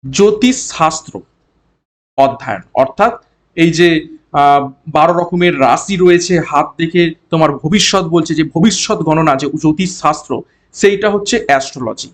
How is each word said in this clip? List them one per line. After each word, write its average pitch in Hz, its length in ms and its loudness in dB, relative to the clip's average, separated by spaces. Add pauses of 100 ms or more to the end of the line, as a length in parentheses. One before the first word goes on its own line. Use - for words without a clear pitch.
জ্যোতিষশাস্ত্র 202 1080 0 (1040)
অধ্যয়ন, 117 440 -2 (120)
অর্থাৎ 202 400 0 (500)
এই 170 160 4
যে, 175 100 6 (520)
আহ, 143 220 4 (240)
বারো 160 340 2
রকমের 175 380 0
রাশি 135 380 0
রয়েছে, 180 360 4 (160)
হাত 151 180 0 (100)
দেখে 170 240 -2 (280)
তোমার 156 220 2 (100)
ভবিষ্যৎ 185 440 0 (100)
বলছে, 165 240 0
যে 160 40 2 (120)
ভবিষ্যৎ 185 520 0
গণনা, 156 280 2
যে 143 120 -4 (140)
জ্যোতিষশাস্ত্র, 156 720 -2 (440)
সেইটা 202 340 2
হচ্ছে 202 260 -2 (120)
অ্যাস্ট্রোলজি। 131 680 -4